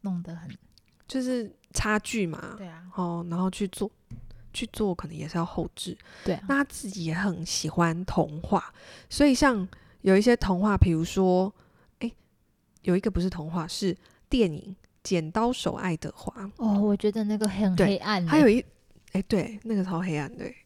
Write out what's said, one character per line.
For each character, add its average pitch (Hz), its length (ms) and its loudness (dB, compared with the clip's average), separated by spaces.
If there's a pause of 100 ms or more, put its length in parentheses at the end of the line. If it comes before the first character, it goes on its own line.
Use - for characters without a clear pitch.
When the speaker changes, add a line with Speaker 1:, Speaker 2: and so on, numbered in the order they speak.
Speaker 1:
弄 180 200 -4
得 165 140 -12
很 165 120 -14 (600)
Speaker 2:
就 262 120 -4
是 247 320 -4 (200)
差 214 260 0
距 208 300 -2
嘛。 - 280 -10
Speaker 1:
对 196 80 -16
啊。 170 200 -18 (100)
Speaker 2:
哦， 175 340 -2
然 170 80 -4
后 185 140 2
去 196 180 -4
做， 202 220 -4 (640)
去 - 200 -6
做 196 220 0
可 - 140 -10
能 160 80 -12
也 156 100 -8
是 160 100 -6
要 170 80 0
后 170 300 -6
置。 - 240 -10 (260)
Speaker 1:
对 185 120 0
啊。 208 120 -12
Speaker 2:
那 277 100 2
他 285 60 2
自 - 240 -10
己 185 160 -8
也 160 80 -2
很 180 320 -2
喜 - 240 -4
欢 170 360 0
童 151 360 -2
话， - 320 -2 (380)
所 294 160 4
以 269 80 6
像 226 340 4 (340)
有 190 140 6
一 208 60 6
些 240 140 6
童 185 240 0
话， 208 160 4
比 180 160 8
如 160 120 0
说， 185 480 2 (460)
诶， 233 160 -8 (680)
有 180 140 2
一 196 40 2
个 214 100 -2
不 175 100 -2
是 185 80 0
童 165 220 -6
话， 165 160 -4
是 180 280 -2 (340)
电 220 220 4
影 190 260 -12 (260)
《剪 165 300 -2
刀 233 200 2
手 - 220 -2
爱 160 220 -4
德 - 200 -10
华》。 196 300 -12 (120)
Speaker 1:
哦， 208 220 2
我 208 160 2
觉 208 140 0
得 214 140 -4
那 214 120 -2
个 208 120 -2
很 190 280 0
黑 196 200 4
暗 202 260 -2
欸。 170 40 -2
Speaker 2:
对， - 20 -2
还 294 100 6
有 285 100 10
一， 220 160 4 (480)
诶， 190 100 0
对， 208 420 -2
那 226 100 -4
个 190 100 0
超 185 140 -4
黑 185 180 -2
暗 147 200 -6
的 - 80 -10
欸。 - 220 -12